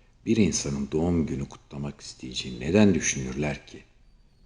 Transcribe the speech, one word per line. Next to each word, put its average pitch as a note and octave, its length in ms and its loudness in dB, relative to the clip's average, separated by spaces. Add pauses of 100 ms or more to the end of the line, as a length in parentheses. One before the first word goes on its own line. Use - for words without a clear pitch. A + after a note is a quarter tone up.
(260)
Bir A2+ 100 4
insanın C#2+ 560 0
doğum E2 340 2
günü C#2 220 -6
kutlamak - 520 -12
isteyeceğini - 600 -10
neden F#2 340 6
düşünürler C#2 720 -4
ki? - 180 -18 (600)